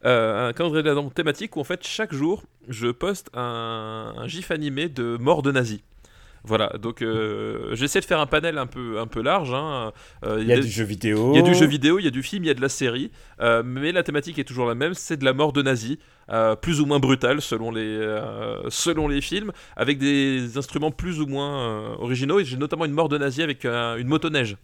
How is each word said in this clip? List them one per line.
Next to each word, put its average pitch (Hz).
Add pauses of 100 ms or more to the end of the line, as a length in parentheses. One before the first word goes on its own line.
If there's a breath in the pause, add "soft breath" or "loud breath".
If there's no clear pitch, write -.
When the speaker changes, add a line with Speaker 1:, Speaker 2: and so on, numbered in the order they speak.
Speaker 1:
euh, 117
un 120
calendrier 160
de 151
l'Avent 143
thématique 160
où, 165
en 139
fait, 180
chaque -
jour, 156 (240)
je 120
poste 180
un, 113
un 117
gif 175
animé 151
de 120
mort 147
de 139
nazis. 117 (640 soft breath)
Voilà, 107 (100)
donc, 117
euh, 110
j'essaie 143
de 185
faire 165
un 147
panel 156
un 131
peu, 120
un 113
peu 123
large, 151
hein. 131 (340 soft breath)
Euh, 107
Speaker 2:
Il 113
y 120
a -
Speaker 1:
des 135
Speaker 2:
du 123
jeu 107
vidéo. 107
Speaker 1:
Il 151
y -
a -
du 175
jeu 156
vidéo, 151
il 185
y -
a 135
du 131
film, 190
il -
y 151
a -
de 123
la 131
série, 131 (300 soft breath)
euh, 117
mais 135
la 180
thématique 151
est 131
toujours 123
la 117
même, 156
c'est 165
de 135
la 131
mort 147
de 139
nazis, 131 (340 soft breath)
euh, 113
plus 165
ou 151
moins 143
brutale 135
selon 113
les, 110
euh, 107
selon 156
les 143
films, 202 (240 loud breath)
avec 135
des 135
instruments 151
plus 175
ou 151
moins, 139 (100)
euh, 110
originaux. 131
Et 180
j'ai 127
notamment 156
une 147
mort 156
de 147
nazi 139
avec, 147
euh, 117
une 123
motoneige, 147